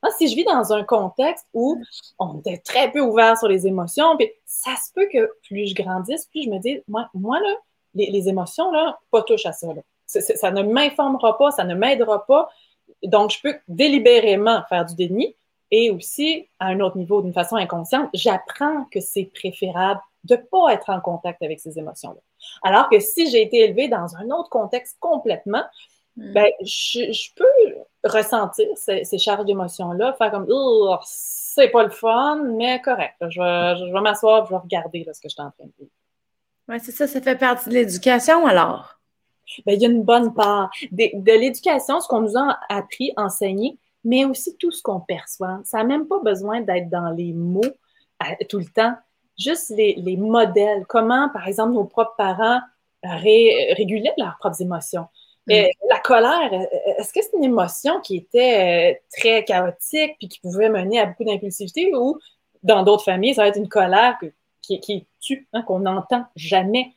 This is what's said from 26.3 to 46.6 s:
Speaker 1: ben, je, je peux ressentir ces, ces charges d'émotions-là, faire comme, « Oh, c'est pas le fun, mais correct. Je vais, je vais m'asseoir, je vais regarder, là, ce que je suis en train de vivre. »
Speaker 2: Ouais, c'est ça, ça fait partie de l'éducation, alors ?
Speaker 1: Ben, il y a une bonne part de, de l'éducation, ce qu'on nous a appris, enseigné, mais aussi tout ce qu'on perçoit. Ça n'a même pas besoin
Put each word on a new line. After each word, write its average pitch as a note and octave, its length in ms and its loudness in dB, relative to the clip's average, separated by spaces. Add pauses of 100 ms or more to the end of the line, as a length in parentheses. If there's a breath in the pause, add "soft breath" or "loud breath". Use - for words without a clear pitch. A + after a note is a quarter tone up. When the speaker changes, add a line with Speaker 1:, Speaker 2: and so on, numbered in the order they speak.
Speaker 1:
ben, G#3 180 6 (100)
je, - 520 -6
je - 240 -8
peux F#4 80 2 (580)
ressentir G#3+ 720 0
ces, - 300 -4
ces G3 120 -6
charges G3+ 280 -2
d'émotions-là, F#3+ 720 -4
faire A3 120 2
comme, « G3 200 -6
Oh, A3+ 440 2 (120)
c'est - 640 0
pas A#3 140 4
le G#3 60 0
fun, C4 540 -2 (140)
mais B3 240 -2
correct. G#3+ 400 -4
Je E3+ 180 -8
vais, F3 400 0
je F3+ 140 -8
vais F#3+ 80 0
m'asseoir, G#3+ 440 4
je F#3+ 60 -10
vais F#3 60 -4
regarder, E3+ 480 -6
là, D#3 80 -14
ce - 80 -20
que D3+ 80 -18
je - 60 -14
suis D3+ 60 -16
en C#3+ 100 -14
train - 120 -20
de D3 160 -20
vivre. » - 120 -20 (760)
Speaker 2:
Ouais, A#3 120 -10
c'est A#3 120 -16
ça, C#4+ 160 -4
ça C#4 140 -6
fait C4 160 0
partie B3 320 0
de A#3+ 60 -2
l'éducation, B3 720 4
alors ? F3 540 2 (640 loud breath)
Speaker 1:
Ben, G3+ 80 2
il G3+ 80 2
y A#3+ 40 4
a A#3 40 4
une A#3 140 2
bonne A#3 300 4
part G3+ 360 0 (220 loud breath)
de, G3+ 220 0
de G3+ 180 4
l'éducation, C4+ 720 2
ce - 80 -12
qu'on A3+ 120 0
nous A3 160 -2
a C#4 300 0
appris, G#3 480 -6
enseigné, G3+ 640 -4 (260)
mais B3+ 220 2
aussi C4+ 320 -6
tout F4 140 -2
ce - 100 -14
qu'on G3 180 -4
perçoit. F#3 640 -10
Ça - 140 -6
n'a A3 80 0
même D4 220 -2
pas F#4+ 120 -2
besoin G#3 420 -2